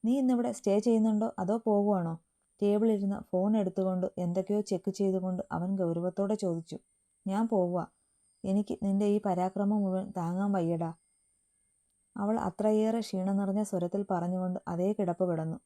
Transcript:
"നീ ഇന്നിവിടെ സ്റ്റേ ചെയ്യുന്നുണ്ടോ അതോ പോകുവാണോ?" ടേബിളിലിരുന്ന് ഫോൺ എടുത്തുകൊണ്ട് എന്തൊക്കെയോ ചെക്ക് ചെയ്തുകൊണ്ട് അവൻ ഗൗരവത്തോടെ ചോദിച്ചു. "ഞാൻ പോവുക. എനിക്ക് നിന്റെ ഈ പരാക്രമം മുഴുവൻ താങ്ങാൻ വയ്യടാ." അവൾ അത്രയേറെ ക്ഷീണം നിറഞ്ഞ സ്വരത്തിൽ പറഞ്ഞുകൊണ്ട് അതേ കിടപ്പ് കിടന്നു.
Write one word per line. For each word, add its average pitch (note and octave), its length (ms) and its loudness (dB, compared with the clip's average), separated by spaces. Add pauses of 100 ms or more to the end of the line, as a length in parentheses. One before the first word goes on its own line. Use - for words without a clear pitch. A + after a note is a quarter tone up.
"നീ B3 140 2
ഇന്നിവിടെ B3 340 2
സ്റ്റേ G3+ 260 2
ചെയ്യുന്നുണ്ടോ A3 500 4 (100)
അതോ F#3+ 180 0
പോകുവാണോ?" G3+ 580 2 (460)
ടേബിളിലിരുന്ന് G#3 580 2 (140)
ഫോൺ G3+ 240 2
എടുത്തുകൊണ്ട് F#3 500 0 (120)
എന്തൊക്കെയോ F#3+ 420 0
ചെക്ക് G3+ 300 -2
ചെയ്തുകൊണ്ട് F#3 520 -2 (100)
അവൻ F3+ 240 -2
ഗൗരവത്തോടെ F3+ 580 -2
ചോദിച്ചു. E3+ 440 -4 (480)
"ഞാൻ G#3 220 0
പോവുക. F3+ 440 0 (520)
എനിക്ക് G3+ 380 0
നിന്റെ G3 240 0
ഈ G#3 120 2
പരാക്രമം G3 640 0
മുഴുവൻ F#3+ 300 -2
താങ്ങാൻ F3+ 420 -2
വയ്യടാ." E3+ 380 0 (1300)
അവൾ G#3 220 -2
അത്രയേറെ G#3+ 640 0
ക്ഷീണം G3 360 -2
നിറഞ്ഞ G3 260 0
സ്വരത്തിൽ F#3+ 480 -2
പറഞ്ഞുകൊണ്ട് F#3 480 -2 (100)
അതേ F3+ 240 0
കിടപ്പ് F#3 320 0
കിടന്നു. D#3+ 420 -2